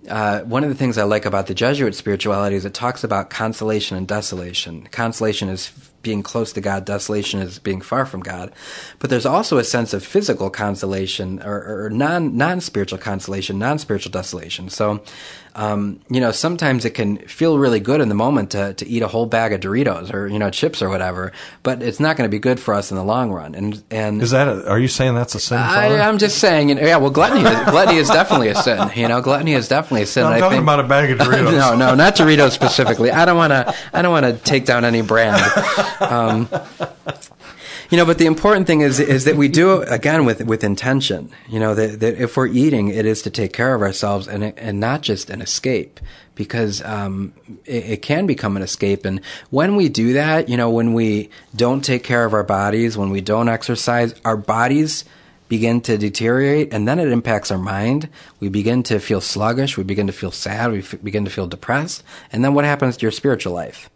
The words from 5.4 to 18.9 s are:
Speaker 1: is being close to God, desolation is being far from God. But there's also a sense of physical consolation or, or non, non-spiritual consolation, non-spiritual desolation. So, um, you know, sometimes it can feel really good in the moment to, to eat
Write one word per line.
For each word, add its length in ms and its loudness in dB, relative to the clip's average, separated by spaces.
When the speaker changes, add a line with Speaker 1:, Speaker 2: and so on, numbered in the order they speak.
Speaker 1:
is 240 -8
being 200 -4
close 300 -6
to 80 -8
God, 240 -4
desolation 560 -4
is 200 -8
being 200 -6
far 260 -2
from 140 -12
God. 320 -12
But 120 -4
there's 160 0
also 320 2
a 60 2
sense 300 -2
of 100 -4
physical 460 -2
consolation 960 -6
or, 420 -8
or 40 -6
non, 460 -2
non-spiritual 600 -2
consolation, 600 -6
non-spiritual 520 -4
desolation. 580 -10
So, 320 -2
um, 540 -4
you 120 0
know, 120 2
sometimes 520 -2
it 100 -4
can 240 -2
feel 380 0
really 220 4
good 220 0
in 80 2
the 80 0
moment 360 0
to, 220 -4
to 140 -10
eat 140 -2